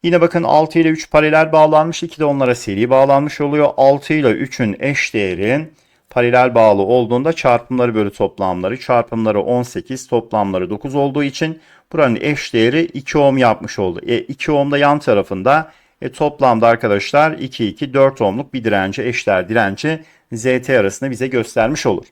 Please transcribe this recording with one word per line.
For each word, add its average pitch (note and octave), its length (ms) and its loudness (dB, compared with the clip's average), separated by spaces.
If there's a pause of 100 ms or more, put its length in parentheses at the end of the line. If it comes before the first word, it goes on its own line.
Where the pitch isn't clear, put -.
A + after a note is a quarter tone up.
Yine E3+ 180 2
bakın E3+ 220 2
altı D#3 360 2
ile D#3+ 100 4
üç D#3+ 220 -4
paralel D#3 420 2
bağlanmış, D#3 500 2
iki E3 160 -12
de D#3 60 -2
onlara C3+ 300 0
seri A2 360 -2
bağlanmış C#3 500 2
oluyor. D3 360 0
Altı C#3 380 2
ile C#3 160 2
üçün A2 500 -4
eşdeğeri A2+ 880 -4 (420)
paralel B2 440 2
bağlı G#2+ 280 4
olduğunda B2 500 0
çarpımları B2 640 0
bölü G#2 160 0
toplamları, F#2+ 680 -4
çarpımları A2+ 600 -2
on B2 220 -2
sekiz, B2 440 -10
toplamları G2+ 640 -2
dokuz B2+ 240 -8
olduğu C#3+ 300 -2
için D#3+ 360 -6 (320)
buranın C3+ 280 2
eşdeğeri C#3 640 0
iki - 340 -6
ohm C#3 200 2
yapmış A2+ 400 0
oldu. F#2 280 -4
E, A#2+ 120 0
iki - 340 -6
ohm C#3+ 180 0
da C#3+ 80 0
yan C#3+ 200 2
tarafında. A2 760 0 (300)
E, C3 100 -8
toplamda C3 560 2
arkadaşlar A#2 640 2
iki, - 340 -6
iki, C3 280 -8
dört C3+ 260 2
ohmluk A2 340 -2
bir A#2+ 100 -8
dirence, G2 380 0
eşdeğer G2 460 -2
direnci A2+ 560 -2 (280)
Z A2+ 100 -10
T B2+ 360 0
arasında G#2+ 320 -2
bize B2 160 -4
göstermiş B2 600 -2
olur. G2+ 260 -2